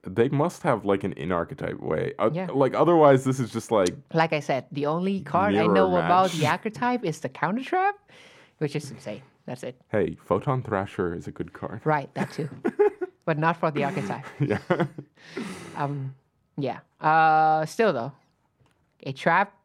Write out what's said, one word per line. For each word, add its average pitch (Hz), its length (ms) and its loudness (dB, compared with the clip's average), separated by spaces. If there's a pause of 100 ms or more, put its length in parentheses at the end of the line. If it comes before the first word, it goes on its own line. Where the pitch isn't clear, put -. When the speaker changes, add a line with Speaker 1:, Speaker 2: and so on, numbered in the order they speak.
Speaker 1:
They 101 220 2
must 151 320 0
have, 120 240 0
like, 98 180 2
an 98 100 -2
in-archetype 85 680 -4
way. 82 400 -2
Uh, 107 120 4
Speaker 2:
Yeah. 180 220 -4
Speaker 1:
like, 135 220 2
otherwise, 147 500 6
this 131 140 0
is 113 120 -4
just, 113 200 -4
like, 95 180 4 (240)
Speaker 2:
Like 160 200 2
I 151 60 -2
said, 139 320 -4
the 143 140 -4
only 180 360 -2
card 196 340 0
I 214 80 2
Speaker 1:
mirror 214 100 4
Speaker 2:
know 190 140 6 (100)
about 175 320 4
Speaker 1:
match. 165 80 -4
Speaker 2:
the 156 80 2
archetype 226 580 -2
is 160 180 -4
the 127 80 -6
counter 202 340 -4
trap, 381 320 0 (640)
which 147 160 -4
is 143 160 -6
insane. - 320 -14 (240)
That's 127 160 -10
it. - 260 -12
Speaker 1:
Hey, 87 340 0
Photon 127 380 0
Thrasher 98 540 -2
is 87 120 -10
a 80 40 -12
good - 220 -10
card. 92 320 -10
Speaker 2:
Right, 151 280 -2
that - 180 -4
too. 147 180 -8 (400)
Speaker 1:
<laughs> - 360 -10
Speaker 2:
But 156 140 0
not 165 180 2
for 165 140 0
the 143 120 -2
archetype. 139 500 -6
Speaker 1:
<laughs> - 60 -20
Yeah. 143 200 2 (1160)
Speaker 2:
Um, 139 380 -6 (440)
yeah. 131 220 -4 (220)
Uh, 156 640 4
still, 214 260 2
though, 131 200 -4 (920)
a 139 80 -8
trap 175 420 0 (120)